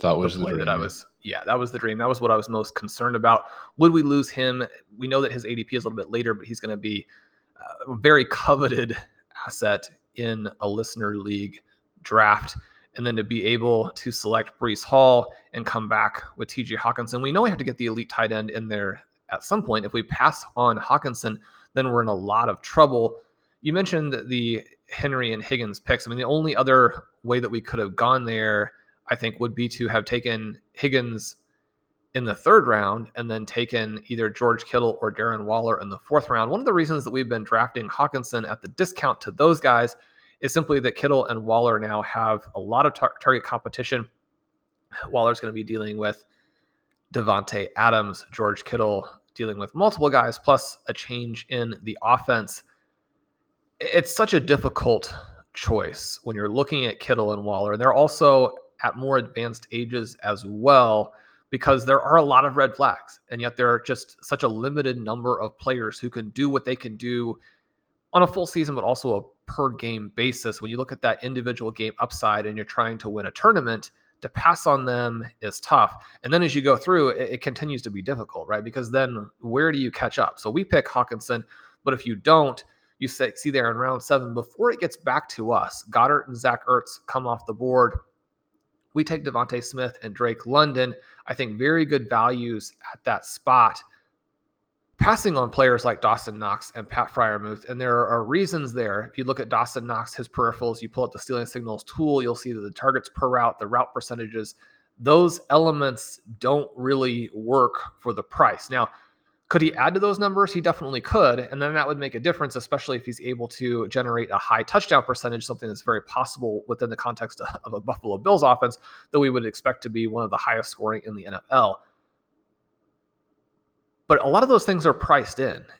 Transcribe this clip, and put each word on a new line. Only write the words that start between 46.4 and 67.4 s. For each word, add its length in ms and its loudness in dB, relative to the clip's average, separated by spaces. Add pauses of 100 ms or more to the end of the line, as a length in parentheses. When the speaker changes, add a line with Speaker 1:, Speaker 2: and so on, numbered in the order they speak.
Speaker 2:
Davante 600 -2
Adams, 560 2
George 320 -2
Kittle 440 -2 (280)
dealing 240 -6
with 160 -12
multiple 340 2
guys, 300 2
plus 480 2
a 60 -4
change 560 -10
in 340 -4
the 180 -8
offense. 640 0 (1160)
It's 320 0
such 200 2
a 60 4
difficult 760 0 (400)
choice 680 -4
when 120 -6
you're 140 -2
looking 360 -2
at 140 -6
Kittle 340 0
and 100 -6
Waller. 340 -2
They're 160 6
also 600 8 (260)
at 160 -2
more 200 0
advanced 540 -4
ages 520 -6
as 220 -4
well, 680 6 (360)
because 360 2
there 160 6
are 160 6
a 60 8
lot 220 6
of 120 -2
red 180 2
flags, 540 -2
and 120 -6
yet 140 -4
there 140 4
are 100 4
just 440 -8
such 200 -2
a 40 2
limited 500 -2
number 420 -4
of 180 -8
players 420 -4
who 100 -8
can 200 -8
do 200 -2
what 160 -2
they 100 -2
can 220 -12
do 400 -6 (720)